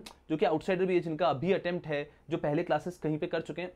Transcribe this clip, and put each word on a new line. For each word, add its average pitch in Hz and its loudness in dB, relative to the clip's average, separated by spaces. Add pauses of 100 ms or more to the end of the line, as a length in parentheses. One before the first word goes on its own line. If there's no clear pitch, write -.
(300)
जो 160 0
कि 196 4
आउटसाइडर 180 2
भी 185 2
है, 175 4
जिनका 165 0
अभी 147 2
अटेम्प्ट 175 0
है, 147 -2 (220)
जो 165 0
पहले 156 2
क्लासेस 165 0
कहीं 151 0
पे 175 -2
कर 170 -2
चुके 165 -8
हैं, 180 -8